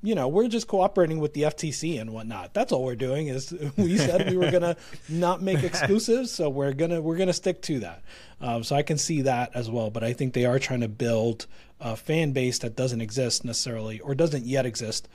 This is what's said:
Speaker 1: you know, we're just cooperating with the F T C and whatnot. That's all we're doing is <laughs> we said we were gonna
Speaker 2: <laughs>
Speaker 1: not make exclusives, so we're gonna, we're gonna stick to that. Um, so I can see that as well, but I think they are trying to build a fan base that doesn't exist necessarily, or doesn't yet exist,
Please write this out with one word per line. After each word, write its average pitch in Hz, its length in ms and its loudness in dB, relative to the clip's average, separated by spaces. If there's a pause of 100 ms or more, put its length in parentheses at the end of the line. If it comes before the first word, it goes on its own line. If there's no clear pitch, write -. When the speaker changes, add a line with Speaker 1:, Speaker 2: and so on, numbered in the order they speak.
Speaker 1:
you 214 120 2
know, 135 140 2
we're 208 200 4
just 226 200 -2
cooperating 180 500 4
with 147 140 -2
the 147 140 0
F 151 100 0
T 151 160 -4
C 156 240 -4
and 110 160 -6
whatnot. 110 400 -10
That's 233 200 2
all 131 120 2
we're 127 100 -2
doing 131 340 -2
is 135 260 -6 (120)
<laughs> 139 120 -4
we 185 180 4
said 190 340 4
we 185 60 2
were 175 140 4
gonna 170 260 4 (160)
Speaker 2:
<laughs> - 160 -14
Speaker 1:
not 175 340 2
make 190 220 2
exclusives, 214 680 2
so 151 200 0
we're 139 240 0
gonna, 165 260 0
we're 160 160 0
gonna 185 160 4
stick - 300 -2
to 139 180 -2
that. 87 220 -10 (380)
Um, 117 240 -2
so 143 120 2
I 147 60 4
can 151 160 0
see 151 240 0
that 123 320 2
as 120 160 -2
well, 113 200 -2
but 113 140 -4
I 117 80 0
think 127 220 -2
they 123 100 4
are 123 140 4
trying 131 220 -2
to 113 80 0
build 113 580 0 (340)
a 117 160 -6
fan 156 360 0
base 127 280 0
that 113 160 -6
doesn't 127 260 0
exist 113 420 -2
necessarily, 110 560 -6
or 139 140 -4
doesn't 147 320 2
yet 131 180 2
exist, 113 500 -4